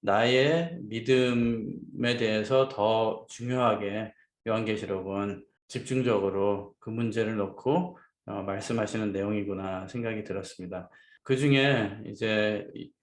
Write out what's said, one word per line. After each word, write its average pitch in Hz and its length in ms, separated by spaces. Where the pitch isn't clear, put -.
나의 127 720
믿음에 120 1300
대해서 113 500
더 110 600
중요하게 110 840
요한계시록은 101 960
집중적으로 101 1120
그 - 100
문제를 110 460
놓고, 135 640
어, 101 160
말씀하시는 104 680
내용이구나 95 760
생각이 113 380
들었습니다. 92 680
그중에 135 840
이제 107 680
이 - 160